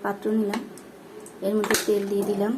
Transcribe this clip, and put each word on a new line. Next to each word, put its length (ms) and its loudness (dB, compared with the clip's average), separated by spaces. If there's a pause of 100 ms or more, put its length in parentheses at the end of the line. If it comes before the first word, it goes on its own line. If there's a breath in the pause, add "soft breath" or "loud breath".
পাত্র 200 -4 (140)
নিলাম, 220 0 (840)
এর 100 2
মধ্যে 200 4 (100)
তেল 160 4 (100)
দিয়ে 180 2
দিলাম 280 2